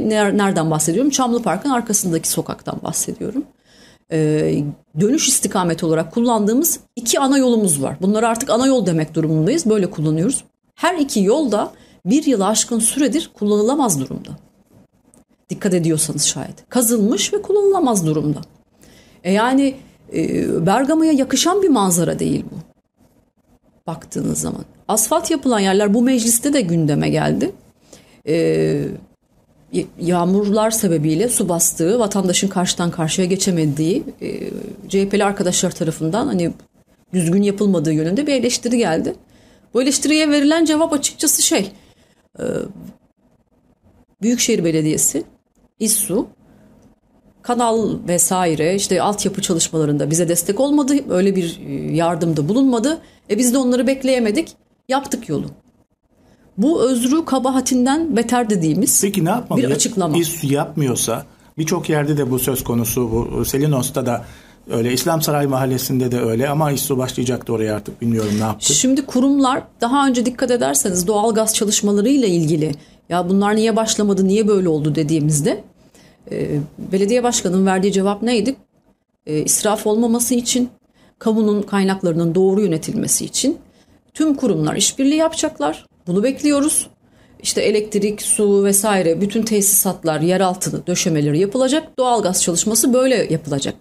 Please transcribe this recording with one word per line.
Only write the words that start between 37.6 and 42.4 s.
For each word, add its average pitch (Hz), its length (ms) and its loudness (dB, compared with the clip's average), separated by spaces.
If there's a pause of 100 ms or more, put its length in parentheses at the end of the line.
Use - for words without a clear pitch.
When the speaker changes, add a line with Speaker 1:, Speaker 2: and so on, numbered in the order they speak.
Speaker 1:
yönünde 175 340 0
bir 285 60 0
eleştiri 240 460 0
geldi. 180 360 0 (600)
Bu 240 80 2
eleştiriye 294 480 2
verilen 294 340 4
cevap 311 280 2
açıkçası - 500 -2
şey, - 300 0 (640)
e, - 60 -6 (1800)